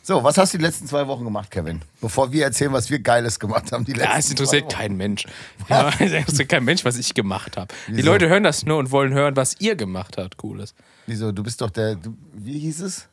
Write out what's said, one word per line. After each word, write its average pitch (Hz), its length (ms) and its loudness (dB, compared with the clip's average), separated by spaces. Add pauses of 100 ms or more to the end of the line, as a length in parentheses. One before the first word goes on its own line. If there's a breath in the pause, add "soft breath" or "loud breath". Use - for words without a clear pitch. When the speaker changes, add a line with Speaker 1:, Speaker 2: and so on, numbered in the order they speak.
Speaker 1:
So, 135 160 4
was 147 140 6
hast 202 160 6
du 175 60 -2
die 156 40 2
letzten 160 220 -2
zwei 143 220 0
Wochen 135 160 -6
gemacht, 104 260 -6
Kevin? 82 320 -6 (180)
Bevor 131 320 0
wir 151 120 2
erzählen, 139 280 0
was 131 200 0
wir 147 80 0
Geiles 120 400 2
gemacht 110 320 -4
haben 120 140 -2
die 135 80 -6
letzten - 180 0
Speaker 2:
Ja, 131 80 2
es 147 100 0
interessiert 143 360 2
Speaker 1:
zwei - 120 -6
Wochen. - 60 -
Speaker 2:
keinen 101 140 -2
Mensch. 98 280 -2 (420 loud breath)
Speaker 1:
Was? - 20 -20
Speaker 2:
Ja, 143 200 4
<laughs> - 160 -2
es 175 80 0
interessiert 151 360 0
keinen 135 160 2
Mensch, 165 200 2
was 117 140 0
ich - 160 -4
gemacht 98 420 -2
hab. 92 120 -8 (180 loud breath)
Die 110 100 -4
Speaker 1:
Wieso? 147 140 6
Speaker 2:
Leute 180 180 6
hören 202 140 6
das 156 240 2
nur 156 100 2
und 131 140 -2
wollen 139 240 4
hören, 139 200 2
was 131 240 0
ihr 214 160 0
gemacht 92 440 -6
habt, 92 180 -10
Cooles. - 380 -12 (320 soft breath)
Speaker 1:
Wieso? 110 240 -4
Du 101 100 -4
bist 113 180 -8
doch 117 120 -4
der, 110 240 -2
du, 98 200 -12 (200)
wie 123 240 -10
hieß 156 220 -6
es? 185 320 -10